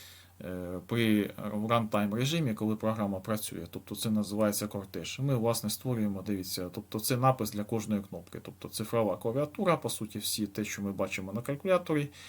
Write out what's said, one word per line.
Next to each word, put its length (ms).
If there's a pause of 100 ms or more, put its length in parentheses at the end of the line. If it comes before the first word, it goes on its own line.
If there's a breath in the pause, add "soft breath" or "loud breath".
(400 loud breath)
е, 460
при 440 (380)
рантайм 460
режимі, 400
коли 220
програма 440
працює. 500
Тобто 240
це 160
називається 560
кортеж. 560
Ми, 140
власне, 340
створюємо, 520
дивіться, 500
тобто 280
це 160
напис 340
для 140
кожної 380
кнопки. 400
Тобто 260
цифрова 480
клавіатура, 600
по 140
суті, 280
всі 280
те, 180
що 180
ми 100
бачимо 400
на 100
калькуляторі. 680 (200 loud breath)